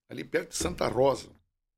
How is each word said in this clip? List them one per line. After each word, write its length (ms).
ali 140
perto 260
de 60
Santa 320
Rosa. 420